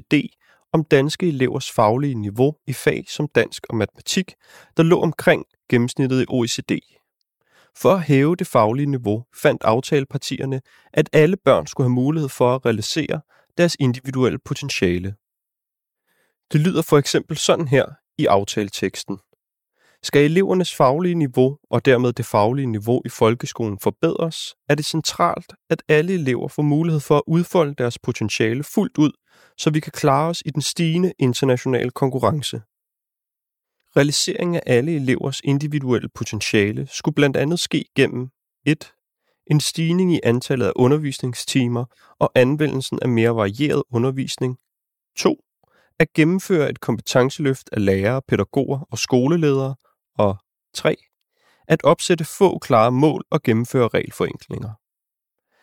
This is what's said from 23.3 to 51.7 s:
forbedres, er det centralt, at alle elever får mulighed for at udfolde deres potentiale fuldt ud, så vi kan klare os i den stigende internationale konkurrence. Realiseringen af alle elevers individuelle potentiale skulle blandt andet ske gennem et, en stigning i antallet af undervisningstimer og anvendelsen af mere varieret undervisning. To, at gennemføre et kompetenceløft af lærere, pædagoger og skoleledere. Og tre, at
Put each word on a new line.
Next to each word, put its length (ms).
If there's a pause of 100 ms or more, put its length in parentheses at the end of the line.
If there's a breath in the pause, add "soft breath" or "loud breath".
forbedres, 760 (140)
er 60
det 100
centralt, 680 (180)
at 180
alle 260
elever 340
får 140
mulighed 380
for 160
at 100
udfolde 480
deres 240
potentiale 680
fuldt 340
ud, 140 (440 soft breath)
så 140
vi 100
kan 120
klare 360
os 180
i 40
den 120
stigende 560
internationale 720
konkurrence. 720 (1300)
Realiseringen 580
af 120
alle 280
elevers 500
individuelle 640
potentiale 800
skulle 240
blandt 220
andet 240
ske 240 (100)
gennem 340 (380)
et, 260 (540)
en 140
stigning 540
i 80
antallet 440
af 100
undervisningstimer 1080 (340 soft breath)
og 160
anvendelsen 680
af 60
mere 280
varieret 540
undervisning. 680 (580)
To, 200 (640)
at 140
gennemføre 580
et 100
kompetenceløft 920
af 120
lærere, 440
pædagoger 520 (100)
og 80
skoleledere. 760 (440)
Og 180 (380)
tre, 220 (720)
at 140